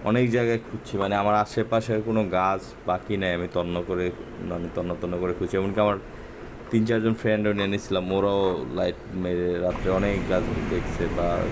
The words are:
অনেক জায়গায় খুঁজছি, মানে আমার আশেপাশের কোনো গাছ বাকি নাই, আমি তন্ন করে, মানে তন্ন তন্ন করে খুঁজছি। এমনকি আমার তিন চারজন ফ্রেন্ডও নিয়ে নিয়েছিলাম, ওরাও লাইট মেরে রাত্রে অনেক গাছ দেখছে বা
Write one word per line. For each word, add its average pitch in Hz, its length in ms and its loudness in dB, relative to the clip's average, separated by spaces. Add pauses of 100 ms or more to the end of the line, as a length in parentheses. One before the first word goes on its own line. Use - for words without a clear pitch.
অনেক 120 280 2
জায়গায় 117 280 2 (120)
খুঁজছি, - 260 -6
মানে 98 180 2
আমার 101 200 4
আশেপাশের 110 640 2
কোনো 110 220 2
গাছ 92 380 2 (240)
বাকি 90 320 -2
নাই, 92 160 2
আমি 87 200 -2
তন্ন 87 340 0
করে, 90 240 0 (380)
মানে 85 260 -4
তন্ন 87 260 -2
তন্ন 90 180 -2
করে 90 140 0
খুঁজছি। 92 240 -2
এমনকি 98 220 0
আমার 104 180 4 (720)
তিন 110 140 4
চারজন 113 280 2
ফ্রেন্ডও 107 400 2
নিয়ে 101 140 0
নিয়েছিলাম, 95 460 0
ওরাও 98 520 2 (100)
লাইট 90 200 0 (180)
মেরে 90 460 0
রাত্রে 90 320 0
অনেক 98 380 0
গাছ 92 140 2 (260)
দেখছে 87 380 -2 (100)
বা 87 200 2 (140)